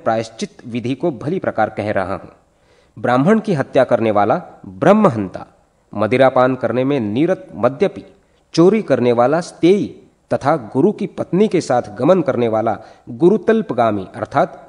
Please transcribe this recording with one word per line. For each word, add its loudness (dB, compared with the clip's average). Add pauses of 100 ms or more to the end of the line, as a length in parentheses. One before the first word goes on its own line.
प्रायश्चित -4 (100)
विधि -6
को -4
भली -6
प्रकार -2
कह -6
रहा -4
हूं। -12 (680)
ब्राह्मण 2
की -2
हत्या 0
करने 0
वाला 2 (260)
ब्रह्महंता, 0 (460)
मदिरापान 2
करने -2
में -2
निरत -2
मद्यपी, -2 (500)
चोरी 4
करने 0
वाला 2
स्तेयी 0 (440)
तथा 0 (180)
गुरु 2
की -6
पत्नी 0
के 0
साथ -2
गमन 2
करने 0
वाला 0 (340)
गुरुतल्पगामी 0
अर्थात -4